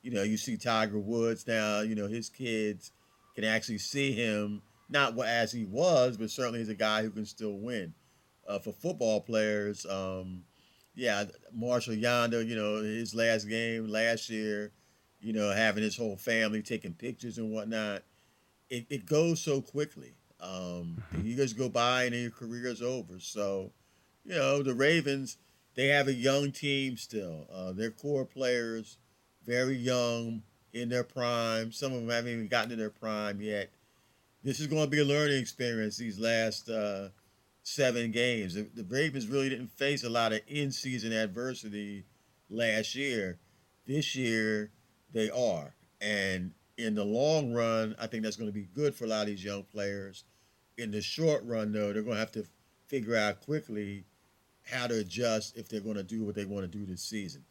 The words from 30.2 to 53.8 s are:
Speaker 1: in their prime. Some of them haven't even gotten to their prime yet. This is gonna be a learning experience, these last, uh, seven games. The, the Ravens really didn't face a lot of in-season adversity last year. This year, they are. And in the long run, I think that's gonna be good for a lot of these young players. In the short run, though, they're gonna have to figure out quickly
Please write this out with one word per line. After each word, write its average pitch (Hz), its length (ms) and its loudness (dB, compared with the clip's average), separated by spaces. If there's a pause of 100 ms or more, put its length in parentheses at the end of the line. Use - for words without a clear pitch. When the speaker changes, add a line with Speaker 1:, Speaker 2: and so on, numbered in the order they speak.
Speaker 1:
in 120 180 -4
their 123 120 2
prime. 117 720 0
Some 135 200 -4
of 123 80 -2
them 117 100 -4
haven't 120 200 0
even 113 180 -4
gotten 117 220 2
to 117 60 -4
their 107 140 -2
prime 104 500 -4
yet. 104 300 -2 (760)
This 135 160 -2
is 151 60 -4
gonna 151 200 2
be 147 140 4
a 147 40 8
learning 143 340 4
experience, 113 580 -2
these 110 220 -6
last, 113 500 0
uh, 104 400 -2 (540)
seven 120 500 0
games. 117 420 0
The, 104 200 -4
the 113 100 -10
Ravens 127 440 -2
really 135 200 0
didn't 123 240 -6
face 139 320 0
a 120 60 -2
lot 113 240 2
of 107 120 -2
in-season 131 640 -2
adversity 104 920 -4 (460)
last 110 440 2
year. 117 440 -2 (480)
This 143 280 0
year, 110 560 0 (400)
they 110 200 2
are. 95 440 0 (280)
And 95 500 0 (240)
in 113 180 0
the 104 100 2
long 131 480 2
run, 113 460 2
I 113 100 -6
think 110 140 -4
that's 107 140 -2
gonna 107 160 -4
be 101 220 -6
good 143 200 0
for 123 100 -8
a 110 40 -4
lot 110 140 2
of 104 60 0
these 95 160 -6
young 101 200 -6
players. 101 600 -6 (520)
In 117 140 -6
the 104 100 -2
short 151 440 2
run, 110 280 0
though, 104 220 0
they're 107 80 -2
gonna 110 140 -2
have 110 160 -2
to 107 120 -6 (440)
figure 117 280 0
out 104 240 2
quickly 104 640 -4 (600)